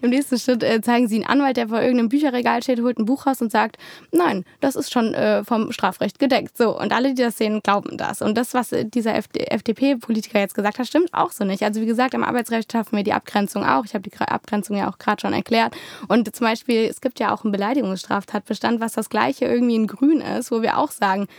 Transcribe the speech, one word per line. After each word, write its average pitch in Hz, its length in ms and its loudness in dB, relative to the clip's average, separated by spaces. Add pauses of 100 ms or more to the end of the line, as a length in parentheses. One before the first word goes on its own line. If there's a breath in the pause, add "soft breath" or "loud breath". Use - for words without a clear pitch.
Im 240 80 4
nächsten 262 260 2
Schritt, 247 240 0
äh, 226 200 2
zeigen 240 260 4
sie 208 80 0
einen 214 100 0
Anwalt, 269 320 2
der 233 120 0
vor 226 120 0
irgendeinem 240 280 4
Bücherregal 247 520 2
steht, 240 200 0
holt 240 180 0
ein 220 60 0
Buch 262 200 -2
raus 269 160 0
und 226 100 -2
sagt, 220 260 2 (340 loud breath)
"Nein, 302 340 2 (140)
das 277 160 0
ist - 180 -6
schon, 226 220 0
äh, 208 280 2
vom 220 280 -2
Strafrecht - 480 -4
gedeckt." 247 360 0
So, - 240 2
und 202 140 -2
alle, 254 220 2
die 254 80 2
das 233 120 0
sehen, 214 280 -2
glauben - 340 0
das. - 240 -6
Und 214 160 0
das, 247 160 -2
was, 247 200 -2
äh, - 120 0
dieser 220 300 0
F 220 140 -2
D, - 100 -6
F-D-P-Politiker 226 1000 0
jetzt 202 140 -2
gesagt 208 240 -2
hat, 247 80 -4
stimmt 330 300 0
auch - 160 0
so - 140 -4
nicht. 196 180 -2
Also 214 180 0
wie 220 60 0
gesagt, 240 260 2
im 233 100 -2
Arbeitsrecht 233 480 -2
schaffen 220 240 -2
wir 208 80 0
die 208 100 0
Abgrenzung - 520 -2
auch. 240 200 2
Ich - 100 -6
hab 190 80 -6
die - 80 -14
Gra-, - 140 -4
Abgrenzung - 520 -4
ja 196 100 0
auch 202 120 -6
grad 208 220 0
schon 202 120 -2
erklärt. 226 420 0 (320 loud breath)
Und 220 280 2
zum 240 100 -2
Beispiel, 226 380 0
es - 180 -4
gibt - 180 -4
ja 208 140 0
auch 214 100 -4
einen 214 80 -2
Beleidigungsstraftatbestand, 202 1300 -2
was 226 140 -4
das - 220 -4
Gleiche 247 300 0
irgendwie 240 300 2
in 220 120 2
Grün 285 320 2
ist, 214 320 -4
wo 226 100 0
wir - 160 0
auch - 140 0
sagen 196 360 0 (120)